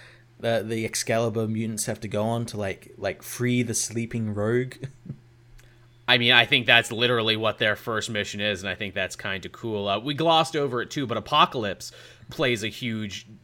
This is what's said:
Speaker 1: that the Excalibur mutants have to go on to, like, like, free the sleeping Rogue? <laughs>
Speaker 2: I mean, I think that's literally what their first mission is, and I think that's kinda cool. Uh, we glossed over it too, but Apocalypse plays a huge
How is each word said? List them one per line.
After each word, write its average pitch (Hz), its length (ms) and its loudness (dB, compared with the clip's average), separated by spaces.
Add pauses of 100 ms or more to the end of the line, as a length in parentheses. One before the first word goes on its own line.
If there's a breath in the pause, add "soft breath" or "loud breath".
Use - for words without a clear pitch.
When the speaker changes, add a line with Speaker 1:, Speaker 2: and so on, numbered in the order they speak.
(420 loud breath)
Speaker 1:
that 110 280 0
the 113 160 0
Excalibur 113 640 0
mutants 110 360 -2
have 107 140 -4
to 110 80 -8
go 104 160 0
on 117 220 0
to, 110 120 -10
like, 98 400 -6
like, 98 240 -4
free 123 400 0
the 113 140 -2
sleeping 113 580 -4
Rogue? 120 460 0
<laughs> - 1300 -16
Speaker 2:
I 123 100 6
mean, 120 140 6
I 120 140 8
think 131 200 2
that's 117 260 6
literally 113 440 2
what 110 240 0
their 107 160 4
first 110 340 -4
mission 104 320 -4
is, 101 220 -2
and 101 60 -4
I 92 40 -4
think 95 220 -8
that's 92 220 -4
kinda 95 320 -6
cool. 104 380 -4
Uh, 101 120 2
we 143 160 -4
glossed 160 400 2
over 131 260 0
it - 80 -8
too, 139 160 -4
but 107 120 -4
Apocalypse 127 760 0 (400 loud breath)
plays 123 320 0
a 110 60 -4
huge 110 580 -6 (160)